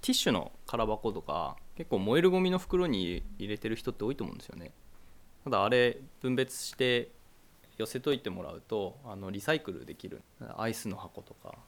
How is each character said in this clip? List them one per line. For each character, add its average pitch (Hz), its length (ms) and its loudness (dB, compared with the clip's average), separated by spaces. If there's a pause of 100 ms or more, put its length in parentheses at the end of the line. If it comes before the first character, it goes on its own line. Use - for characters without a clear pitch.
テ - 60 -2
ィ - 20 2
ッ - 40 4
シ - 140 4
ュ 143 40 6
の 87 200 0 (140)
空 117 200 2
箱 107 260 0
と 101 80 -4
か、 76 360 -2 (180)
結 - 160 -8
構 110 80 4
燃 107 220 4
え - 20 4
る 185 80 10
ゴ 185 80 4
ミ 185 140 4
の 185 60 2
袋 180 280 2
に 90 380 0 (140)
入 98 100 -6
れ 107 100 -4
て 113 100 -4
る 113 60 0
人 - 160 -4
っ - 40 -6
て - 100 -4
多 120 80 0
い 139 40 -4
と - 60 -6
思 95 100 -4
う - 40 -12
ん - 20 -12
で - 60 -14
す - 40 -20
よ - 80 -14
ね。 - 140 -12 (720)
た 143 80 -4
だ、 98 140 6
あ 107 40 4
れ 123 300 6 (220)
分 127 160 2
別 131 180 2
し - 220 -8
て 123 340 2 (680)
寄 110 100 0
せ - 120 -4
と 143 140 2
い 131 80 0
て 107 100 -6
も 92 140 -8
ら 69 80 -8
う 82 140 -12
と、 101 380 -2
あ 107 120 -10
の、 98 160 -8
リ 101 80 -6
サ 151 120 0
イ 156 80 2
ク 98 120 -8
ル 64 120 -10
で 73 120 -12
き - 120 -14
る。 - 140 -12 (340)
ア 113 120 -2
イ 113 60 -2
ス - 140 -6
の 92 80 -6
箱 - 260 -14
と - 120 -20
か。 - 340 -16